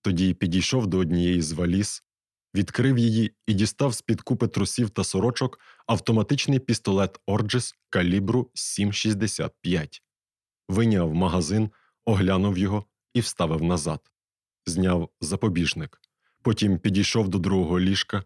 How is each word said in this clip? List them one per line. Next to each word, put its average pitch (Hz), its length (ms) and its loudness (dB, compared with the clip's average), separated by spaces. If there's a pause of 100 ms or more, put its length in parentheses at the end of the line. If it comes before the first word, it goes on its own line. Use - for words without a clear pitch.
Тоді 92 320 2
підійшов 95 540 0
до 90 100 0
однієї 87 440 2
з 78 100 -4
валіз, 87 520 -2 (520)
відкрив 123 420 2
її 113 380 2 (120)
і 107 60 2
дістав 107 400 0
з-під - 280 -4
купи 117 260 -2
трусів 101 420 -2
та 98 140 -4
сорочок 117 560 -2 (280)
автоматичний 117 720 2
пістолет 98 680 0
Орджес 104 500 -2 (140)
калібру 95 640 0
сім 104 400 -2
шістдесят 107 680 -2
п'ять. - 420 -4 (680)
Вийняв 92 440 2
магазин, 92 560 0 (360)
оглянув 95 520 2
його 101 280 -2 (280)
і 123 60 0
вставив 85 440 -2
назад. 85 480 -2 (540)
Зняв 87 440 0 (120)
запобіжник. 85 800 -4 (400)
Потім 104 380 2
підійшов 101 480 0
до 95 120 -2
другого 92 400 2
ліжка 95 460 -2